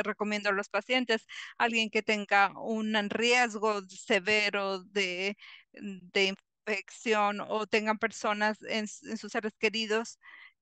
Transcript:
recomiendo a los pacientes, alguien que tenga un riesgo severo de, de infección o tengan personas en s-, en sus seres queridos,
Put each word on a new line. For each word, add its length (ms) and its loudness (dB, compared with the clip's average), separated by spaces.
recomiendo 460 -2
a 40 2
los 160 -2
pacientes, 560 0
alguien 320 0
que 140 0
tenga 560 2
un 340 -2
riesgo 800 2
severo 960 0
de, 520 -2
de 640 -2
infección 760 0
o 240 -2
tengan 320 2
personas 680 -2
en 220 -2
s-, 240 -14
en 80 -6
sus 140 -12
seres 260 -4
queridos, 640 -2